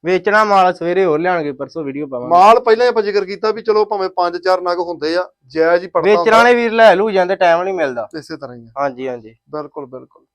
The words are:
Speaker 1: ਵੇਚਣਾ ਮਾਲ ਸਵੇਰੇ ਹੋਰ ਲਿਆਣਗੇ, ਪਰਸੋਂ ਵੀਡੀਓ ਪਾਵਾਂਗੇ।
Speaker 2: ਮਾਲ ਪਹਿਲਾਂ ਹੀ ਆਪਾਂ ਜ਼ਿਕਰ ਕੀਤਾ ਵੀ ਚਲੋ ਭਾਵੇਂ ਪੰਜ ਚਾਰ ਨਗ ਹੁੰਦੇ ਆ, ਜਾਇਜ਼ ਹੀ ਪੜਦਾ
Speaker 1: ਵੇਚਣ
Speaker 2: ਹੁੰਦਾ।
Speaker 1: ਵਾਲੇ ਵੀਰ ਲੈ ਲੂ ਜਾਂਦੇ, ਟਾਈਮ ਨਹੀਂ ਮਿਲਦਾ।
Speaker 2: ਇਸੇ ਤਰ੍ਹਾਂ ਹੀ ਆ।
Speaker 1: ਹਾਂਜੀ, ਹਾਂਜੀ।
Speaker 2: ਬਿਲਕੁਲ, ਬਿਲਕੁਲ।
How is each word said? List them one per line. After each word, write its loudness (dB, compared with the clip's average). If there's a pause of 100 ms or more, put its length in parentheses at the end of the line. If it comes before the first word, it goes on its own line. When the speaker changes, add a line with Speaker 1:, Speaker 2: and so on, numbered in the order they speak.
Speaker 1:
ਵੇਚਣਾ 0
ਮਾਲ 2
ਸਵੇਰੇ -2
ਹੋਰ 0
ਲਿਆਣਗੇ, -2
ਪਰਸੋਂ -12
ਵੀਡੀਓ -10
ਪਾਵਾਂਗੇ। -10
Speaker 2:
ਮਾਲ 6
ਪਹਿਲਾਂ 2
ਹੀ 2
ਆਪਾਂ -2
ਜ਼ਿਕਰ -2
ਕੀਤਾ -6
ਵੀ -8
ਚਲੋ 0
ਭਾਵੇਂ -4
ਪੰਜ 0
ਚਾਰ 0
ਨਗ -4
ਹੁੰਦੇ -4
ਆ, -4 (180)
ਜਾਇਜ਼ 0
ਹੀ -14
ਪੜਦਾ -4
Speaker 1:
ਵੇਚਣ 4
Speaker 2:
ਹੁੰਦਾ। 4
Speaker 1:
ਵਾਲੇ 4
ਵੀਰ -2
ਲੈ 6
ਲੂ -2
ਜਾਂਦੇ, 0
ਟਾਈਮ 2
ਨਹੀਂ -6
ਮਿਲਦਾ। -4
Speaker 2:
ਇਸੇ -14
ਤਰ੍ਹਾਂ -18
ਹੀ -20
ਆ। -10
Speaker 1:
ਹਾਂਜੀ, -4
ਹਾਂਜੀ। -12 (140)
Speaker 2:
ਬਿਲਕੁਲ, -12
ਬਿਲਕੁਲ। -20